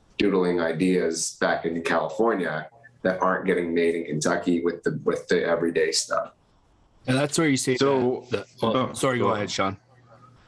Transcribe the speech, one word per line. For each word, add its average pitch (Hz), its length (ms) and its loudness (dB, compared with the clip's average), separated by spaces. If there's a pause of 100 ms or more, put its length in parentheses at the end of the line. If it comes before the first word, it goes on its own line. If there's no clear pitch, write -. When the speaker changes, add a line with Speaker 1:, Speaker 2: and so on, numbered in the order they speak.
(180)
Speaker 1:
doodling 92 420 2
ideas 82 800 0
back 85 260 0
in 82 160 -4
California 82 880 0 (360)
that 92 180 0
aren't 92 240 0
getting 87 280 0
made 85 220 2
in 82 100 -4
Kentucky 85 560 0
with 85 220 -2
the, 76 220 -2
with 85 240 -2
the 85 160 2
everyday 82 480 0
stuff. - 400 -4 (760)
Speaker 2:
And 131 100 2
that's 143 200 0
where 165 100 2
you 139 80 4
say 127 220 0
Speaker 3:
So, 127 540 2
Speaker 2:
that, 101 160 -4 (120)
the, 117 80 0
well, 113 100 2
Speaker 3:
oh, 123 160 0
Speaker 2:
sorry, 127 240 0
go 104 120 2
Speaker 3:
go 110 60 2
Speaker 2:
ahead, 104 140 -4
Sean. 98 280 -2 (720)